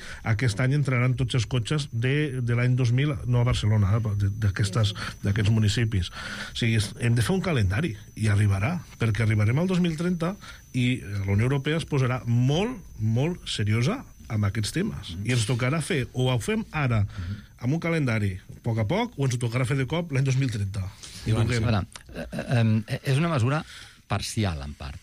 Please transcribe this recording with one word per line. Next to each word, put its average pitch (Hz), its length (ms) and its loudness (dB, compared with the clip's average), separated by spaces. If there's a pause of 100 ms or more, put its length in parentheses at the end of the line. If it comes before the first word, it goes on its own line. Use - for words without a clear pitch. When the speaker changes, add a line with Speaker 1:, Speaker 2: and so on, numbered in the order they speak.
(220)
Speaker 1:
aquest 113 400 0
any 127 140 2
entraran 127 420 2
tots 131 160 -2
els 120 160 0
cotxes 143 400 -2
de, 120 240 0 (320)
de 120 80 2
l'any 123 240 2
dos 120 160 2
mil, 139 220 2 (100)
no 120 140 4
a 120 80 4
Barcelona, 107 500 4
eh, 107 140 -2 (100)
de, 98 80 2 (140)
d'aquestes, 104 500 2 (300)
d'aquests 104 260 2
municipis. 110 640 2
O - 480 -10
sigui, 113 180 2
és, - 140 -2 (100)
hem 117 160 2
de 117 80 2
fer 185 80 2
un 185 80 0
calendari, 123 540 0 (180)
i 107 160 0
arribarà, 104 460 2 (260)
perquè 113 240 2
arribarem 107 320 2
al 175 80 2
dos 180 160 2
mil 165 160 0
trenta 175 380 -2 (420)
i 123 240 2
la 98 320 -4
Unió 113 160 4
Europea 147 320 0
es - 80 -8
posarà 127 320 2
molt, 143 560 2 (240)
molt 131 480 0
seriosa 120 540 0 (240)
amb 104 160 0
aquests 104 320 -2
temes. 139 480 -4
I 117 100 0
ens 110 140 0
tocarà 127 340 0
fer, 139 300 0
o 127 160 0
ho 123 100 2
fem 220 240 -2 (140)
ara, 120 300 2 (520)
amb 135 160 -2
un 165 80 -2
calendari, 120 540 0
a - 260 -16
poc 117 160 -2
a 110 80 2
poc, 220 300 0
o 139 80 0
ens 127 100 0
ho 123 60 -2
tocarà 123 260 -2
fer 139 120 0
de 131 100 0
cop 170 240 -4
l'any 135 140 0
dos 131 100 2
mil 135 160 2
trenta. 98 320 -4 (400)
I 113 80 0
Speaker 2:
Iván, 110 160 2
Speaker 1:
veurem. 117 160 0
Speaker 2:
a 107 60 2
veure, 101 100 2 (320)
eh, - 140 -10 (100)
eh, - 80 -4 (160)
em, 110 140 4 (120)
eh, - 220 -4
és 135 100 2
una 170 140 0
mesura 135 300 2 (440)
parcial, 98 560 -2
en 71 140 -10
part, - 260 -12